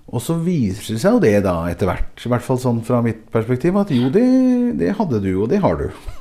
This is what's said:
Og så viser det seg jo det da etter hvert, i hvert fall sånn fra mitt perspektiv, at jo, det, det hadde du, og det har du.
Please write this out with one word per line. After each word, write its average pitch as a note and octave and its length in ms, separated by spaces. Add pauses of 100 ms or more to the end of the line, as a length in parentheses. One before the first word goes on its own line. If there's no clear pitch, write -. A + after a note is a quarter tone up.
Og - 180
så E3 160
viser B2+ 560
det A2+ 80
seg G#3+ 140
jo A3+ 40
det A2 200
da F#2 240
etter F2 220
hvert, - 360
i A#2 80
hvert B2 120
fall B2+ 160
sånn B2 220
fra A#2+ 220
mitt A2+ 260
perspektiv, B2 480
at G3+ 140
jo, B2 180
det, F#3+ 140 (540)
det F3+ 180
hadde D#3 260
du, F#2+ 140
og G#2 160
det G3+ 100
har A2+ 160
du. C#2+ 120 (320)